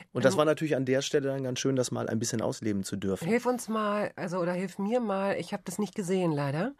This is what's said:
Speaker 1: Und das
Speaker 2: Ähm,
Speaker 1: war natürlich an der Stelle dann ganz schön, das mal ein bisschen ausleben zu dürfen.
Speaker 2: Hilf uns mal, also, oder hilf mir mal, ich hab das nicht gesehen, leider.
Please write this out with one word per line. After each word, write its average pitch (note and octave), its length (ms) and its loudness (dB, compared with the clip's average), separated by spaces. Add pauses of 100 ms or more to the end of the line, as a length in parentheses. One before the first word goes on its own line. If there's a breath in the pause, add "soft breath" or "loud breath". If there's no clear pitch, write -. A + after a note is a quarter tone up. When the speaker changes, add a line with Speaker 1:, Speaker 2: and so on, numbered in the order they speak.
(140 loud breath)
Speaker 1:
Und B2 120 2
das C3 100 6
Speaker 2:
Ähm, - 20 -2
Speaker 1:
war D3+ 80 6
natürlich D3+ 300 2
an C3 100 2
der C3 160 2
Stelle C#3 280 0
dann C3+ 140 -2
ganz B2+ 160 -4
schön, C3+ 160 2
das B2 140 2
mal A#2 180 -2
ein A2+ 120 0
bisschen A#2 220 -2
ausleben G#2+ 420 0
zu - 120 -6
dürfen. F#2+ 320 -2
Speaker 2:
Hilf A#3+ 200 0
uns B3 220 0
mal, G#3+ 460 -2
also, E3 220 -4
oder F3 160 0
hilf F#3 240 -4
mir G#3+ 220 0
mal, G3 400 0
ich E3+ 120 -8
hab G3+ 140 -6
das - 140 -6
nicht G3+ 160 -2
gesehen, F#3 360 2
leider. D3 480 0